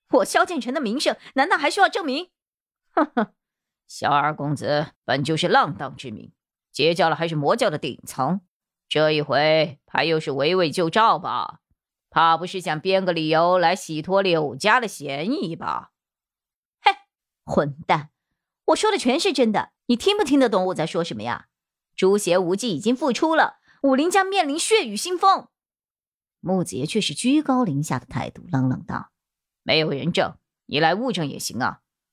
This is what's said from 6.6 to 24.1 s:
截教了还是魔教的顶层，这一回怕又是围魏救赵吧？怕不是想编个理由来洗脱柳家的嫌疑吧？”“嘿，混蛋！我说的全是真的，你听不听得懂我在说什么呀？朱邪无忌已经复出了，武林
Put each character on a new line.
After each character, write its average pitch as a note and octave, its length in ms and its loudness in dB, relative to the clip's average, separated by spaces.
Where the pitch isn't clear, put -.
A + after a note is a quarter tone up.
截 D#3 240 2
教 E3+ 140 2
了 D3+ 80 0
还 E3 100 -4
是 E3 80 -6
魔 D#3 220 0
教 A#3 120 0
的 D3+ 100 -2
顶 B2+ 280 -8
层， D3+ 360 -4
这 D#3 220 2
一 D3+ 100 0
回 D3 680 2
怕 - 180 -2
又 D#3+ 160 2
是 D#3 100 -6
围 C#3 240 0
魏 F3 160 2
救 E3+ 180 0
赵 G#3+ 300 4
吧？ A#2+ 420 -8
怕 E3 260 4
不 E3+ 100 -6
是 F#3 140 -8
想 E3 180 -4
编 F#3+ 260 0
个 F3+ 80 0
理 D#3+ 160 -2
由 E3+ 300 4
来 F3 160 2
洗 D#3 280 -8
脱 F#3+ 200 0
柳 D#3+ 340 0
家 G#3+ 240 2
的 A3+ 80 -6
嫌 C#3+ 420 -8
疑 A3+ 240 -4
吧 - 380 -8
？”“嘿， G4+ 80 4
混 D3 320 0
蛋！ D#3 240 0
我 D#4+ 100 4
说 G#4+ 140 2
的 G4+ 80 0
全 B3 220 0
是 F#4 120 0
真 A#3 200 2
的， F3 180 -2
你 A#3+ 80 2
听 F#4+ 220 0
不 G#4 80 2
听 C#4 160 4
得 B3 80 4
懂 F#3+ 180 0
我 F#3 80 -2
在 D#3 100 -2
说 E3 200 -2
什 - 100 -8
么 G#2 80 -10
呀？ A#2 240 -6
朱 G3 240 4
邪 F3+ 180 2
无 F#3 200 0
忌 G#3+ 180 -4
已 C3+ 60 -4
经 A#3+ 160 0
复 C4+ 160 0
出 D#4+ 240 0
了， A#3+ 220 2
武 C4+ 100 4
林 D#4 160 2